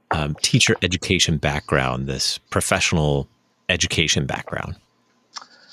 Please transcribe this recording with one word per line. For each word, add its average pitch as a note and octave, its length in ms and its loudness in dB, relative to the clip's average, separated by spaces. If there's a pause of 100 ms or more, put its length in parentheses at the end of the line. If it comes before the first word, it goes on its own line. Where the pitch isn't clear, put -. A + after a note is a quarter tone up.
(100)
um, D2+ 320 -2
teacher - 400 2
education F2 560 0
background, C2+ 680 0
this C2+ 320 -4 (120)
professional D#2 760 2 (420)
education D#2+ 580 0
background? - 500 -8 (960)